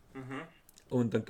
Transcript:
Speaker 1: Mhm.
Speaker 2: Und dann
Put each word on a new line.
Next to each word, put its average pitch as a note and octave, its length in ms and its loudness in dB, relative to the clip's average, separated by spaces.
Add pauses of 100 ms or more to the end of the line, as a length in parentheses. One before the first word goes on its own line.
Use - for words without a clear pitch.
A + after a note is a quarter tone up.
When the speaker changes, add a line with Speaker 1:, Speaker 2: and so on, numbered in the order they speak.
(140)
Speaker 1:
Mhm. C3+ 280 -8 (480)
Speaker 2:
Und B2 240 2
dann A2 160 2